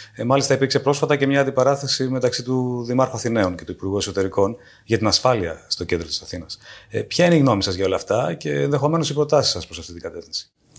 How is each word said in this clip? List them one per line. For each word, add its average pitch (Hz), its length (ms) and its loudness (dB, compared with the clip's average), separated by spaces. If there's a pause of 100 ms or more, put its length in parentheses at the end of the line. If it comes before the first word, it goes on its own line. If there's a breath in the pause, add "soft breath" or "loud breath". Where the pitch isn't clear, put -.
(140 loud breath)
Ε, 113 100 -8
μάλιστα, 135 300 2
υπήρξε 135 240 2
πρόσφατα 143 380 2
και 135 100 0
μια 139 140 4
αντιπαράθεση 135 680 0
μεταξύ 123 340 -2
του 123 440 -2
Δημάρχου 127 300 0
Αθηναίων 107 400 0
και 85 80 -16
του 90 80 -10
Υπουργού 98 240 -4
Εσωτερικών 98 600 0 (280 loud breath)
για 110 140 2
την 107 80 -2
ασφάλεια 98 640 0
στο - 160 -6
κέντρο 82 220 -2
της - 160 -6
Αθήνας. 82 360 -12 (320 loud breath)
Ε, 107 100 -4
ποια - 240 0
είναι 175 100 6
η 160 40 6
γνώμη 117 240 4
σας 95 120 -2
για 95 100 -2
όλα 92 120 2
αυτά 135 380 -2
και 147 180 -6
ενδεχομένως 143 580 0
οι 143 40 -6
προτάσεις 147 380 2
σας 85 140 -6
προς 80 120 -14
αυτή 82 140 -14
την 85 100 -14
κατεύθυνση; - 480 -10 (280)